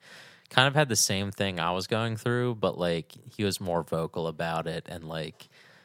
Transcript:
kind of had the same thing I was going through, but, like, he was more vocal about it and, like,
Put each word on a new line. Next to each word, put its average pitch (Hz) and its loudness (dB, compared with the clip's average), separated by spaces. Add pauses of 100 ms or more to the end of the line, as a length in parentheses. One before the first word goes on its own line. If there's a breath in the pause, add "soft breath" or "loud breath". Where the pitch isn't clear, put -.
(500 loud breath)
kind 131 6
of 139 2
had 151 6
the 107 0
same 101 2
thing 95 0
I 85 2
was 92 -2
going 113 0
through, 123 0
but, 98 0
like, 85 0 (240)
he 107 -2
was 98 0
more 87 0
vocal 82 -2
about 82 -2
it 82 -6
and, 85 -10
like, 80 -10 (380 soft breath)